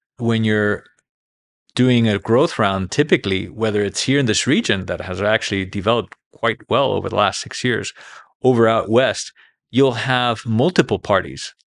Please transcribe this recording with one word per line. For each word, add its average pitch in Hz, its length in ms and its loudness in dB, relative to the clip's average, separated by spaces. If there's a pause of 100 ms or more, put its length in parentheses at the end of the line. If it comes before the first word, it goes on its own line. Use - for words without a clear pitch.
(180)
When 113 260 0
you're 107 400 0 (880)
doing 123 340 4
a 101 100 0
growth 123 400 0
round, 95 320 0
typically, 98 580 0
whether 104 360 -2
it's - 180 -4
here 139 160 0
in 135 80 0
this 107 220 0
region 117 380 0
that 87 140 -4
has 92 220 -6
actually 104 420 0
developed 101 520 -4 (160)
quite 110 260 -4 (100)
well 123 240 2
over 95 160 -4
the 98 60 -6
last 101 260 0
six - 220 -10
years, 107 300 -2 (500)
over 117 240 4
out 110 240 0
west, 117 420 0 (380)
you'll 131 220 4
have 120 520 -2
multiple 120 540 2
parties 90 560 -2 (160)